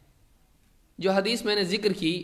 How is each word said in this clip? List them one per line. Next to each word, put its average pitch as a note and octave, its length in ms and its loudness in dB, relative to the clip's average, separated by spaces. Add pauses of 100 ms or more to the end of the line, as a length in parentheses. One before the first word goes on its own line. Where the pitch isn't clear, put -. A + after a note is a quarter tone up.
(1000)
जो F#3+ 140 2
हदीस A3 340 0
मैंने G#3 180 2
जिक्र G#3 300 0
की, E3 300 0